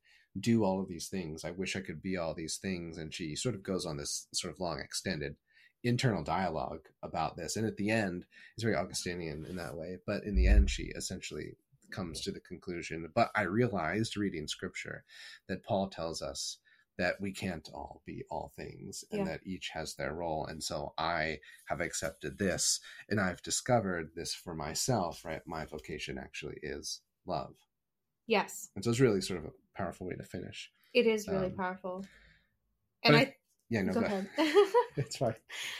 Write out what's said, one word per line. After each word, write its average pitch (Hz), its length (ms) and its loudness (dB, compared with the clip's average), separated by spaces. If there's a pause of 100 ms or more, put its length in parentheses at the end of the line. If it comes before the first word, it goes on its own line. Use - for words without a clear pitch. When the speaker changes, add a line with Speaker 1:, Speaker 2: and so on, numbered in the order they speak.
(400)
Speaker 1:
do 113 240 6
all 95 180 4
of 92 80 -4
these 82 200 -8
things. 82 360 -6
I 85 60 -4
wish 90 240 -4
I 98 60 -2
could 80 200 -10
be 92 160 -2
all 82 180 -2
these 80 220 -6
things." 87 400 -4
And 80 160 -8
she 78 220 -6
sort 120 200 -2
of 95 80 -12
goes 90 220 -2
on 78 120 -4
this - 360 -6
sort 85 200 -4
of - 60 -14
long, 82 200 -2
extended 76 580 -4 (460)
internal 120 400 4
dialogue 80 680 0 (140)
about 80 340 -2
this. 82 200 -6
And 110 100 2
at 101 100 -2
the 101 140 2
end, 95 340 2 (300)
it's 107 80 -4
very 107 120 4
Augustinian 85 680 -2
in 90 120 -8
that 80 200 -6
way. 90 280 -8
But 101 200 0
in 101 100 0
the 92 120 10
end, 98 240 12
she - 140 -4 (100)
essentially 80 640 -6 (340)
comes 85 300 -4
to 98 100 -2
the 92 100 -10
conclusion, 82 720 -6
"But 117 200 6
I 107 80 4
realized 98 720 2
reading 92 300 0
scripture - 580 -8 (420)
that 92 160 -6
Paul 98 260 2
tells 82 320 -6
us - 380 -6 (380)
that 90 240 0
we 98 120 -4
can't 90 400 -6
all - 320 -12
be 85 260 -8
all 80 240 -6
things - 560 -10
and 214 80 -4
Speaker 2:
Yeah. 196 80 0
Speaker 1:
that 78 200 -6
each 92 220 -6
has 80 260 -8
their 71 200 -4
role. 80 300 -2
And 78 180 -8
so 76 340 -4
I 80 420 0 (260)
have 82 160 -2
accepted 78 560 -4
this 87 420 2 (300)
and 107 120 2
I've 92 220 0
discovered 87 720 2
this 80 200 -6
for 85 200 -10
myself," 80 680 0
right? 80 220 -6
My 80 180 -4
vocation 76 540 -8
actually 69 440 -10
is 71 380 -8 (240)
love. 80 420 -6 (600)
Speaker 2:
Yes. - 480 0
Speaker 1:
And - 80 -6
so 117 80 4
it's 117 80 2
really 107 220 8
sort 92 180 -4
of 78 80 -8
a - 60 -10 (220)
powerful 90 320 -4
way 87 80 -4
to - 80 -10
finish. - 480 -10 (220)
Speaker 2:
It 233 140 6
is 214 220 2
really 190 200 2
Speaker 1:
Um, 190 60 -6
Speaker 2:
powerful. 185 540 -4 (960)
Speaker 1:
but 147 100 12
Speaker 2:
And - 0 -
Speaker 1:
I - 40 10
Speaker 2:
I 269 160 4 (340)
Speaker 1:
Yeah, 214 140 4
no, 185 100 2
Speaker 2:
Go 233 80 2
Speaker 1:
go - 40 2
Speaker 2:
ahead. 196 320 0
Speaker 1:
ahead. - 0 -
<laughs> - 0 -
Speaker 2:
<laughs> 392 600 6
Speaker 1:
It's - 200 -2
fine. - 180 2 (440)